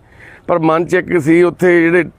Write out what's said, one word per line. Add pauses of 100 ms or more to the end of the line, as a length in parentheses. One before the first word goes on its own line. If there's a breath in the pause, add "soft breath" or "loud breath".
(480 loud breath)
ਪਰ
ਮਨ
'ਚ
ਇੱਕ
ਸੀ,
ਉੱਥੇ
ਜਿਹੜੇ (140)